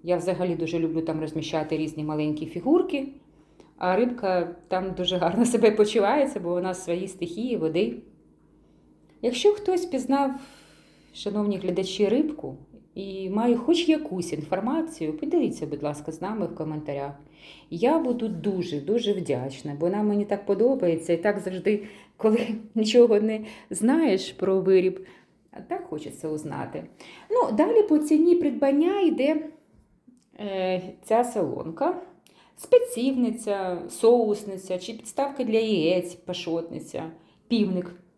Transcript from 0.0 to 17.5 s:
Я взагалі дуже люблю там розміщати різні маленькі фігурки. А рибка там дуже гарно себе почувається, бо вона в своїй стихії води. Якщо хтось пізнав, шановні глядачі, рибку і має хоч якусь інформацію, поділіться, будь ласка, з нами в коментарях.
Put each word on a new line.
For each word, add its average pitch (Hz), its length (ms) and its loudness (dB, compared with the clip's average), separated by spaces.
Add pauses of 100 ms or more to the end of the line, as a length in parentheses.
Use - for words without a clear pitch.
Я 175 140 2
взагалі 180 380 0
дуже 165 240 -2
люблю 160 240 0
там 160 180 -2
розміщати 156 560 -4
різні 156 280 -4
маленькі 151 420 -2
фігурки. 277 640 0 (680)
А 185 180 0
рибка 190 600 0 (120)
там 185 260 -2
дуже 185 220 -2
гарно 180 280 2
себе 226 260 4
почувається, 214 720 2
бо 170 80 -6
вона 180 220 -2
в 180 60 -6
своїй 180 320 -4
стихії 208 480 -6
води. 170 400 0 (1300)
Якщо 247 300 2
хтось 370 340 -2
пізнав, 277 440 0 (800)
шановні 208 460 -2
глядачі, 185 500 0
рибку 214 480 -2 (380)
і 190 360 -8
має 233 260 2
хоч 330 320 2
якусь 202 440 0
інформацію, 190 840 -4
поділіться, - 500 -2
будь 147 160 -8
ласка, 147 300 -6
з 156 100 -12
нами 202 240 -4
в 165 80 -8
коментарях. 151 580 -6 (580)